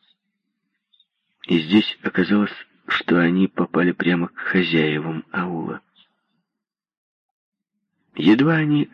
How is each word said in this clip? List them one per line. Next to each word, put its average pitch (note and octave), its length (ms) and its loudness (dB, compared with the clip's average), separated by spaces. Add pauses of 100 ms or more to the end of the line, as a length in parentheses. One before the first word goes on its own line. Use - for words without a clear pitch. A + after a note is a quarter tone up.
(1500)
И - 100 2
здесь E2+ 440 0
оказалось, G2+ 520 -2 (320)
что - 320 0
они F2+ 300 2
попали - 420 -2
прямо E2+ 380 -2
к - 100 -20
хозяевам D#2+ 960 -2
аула. F2+ 480 -6 (2250)
Едва A#2+ 400 4
они D3 400 0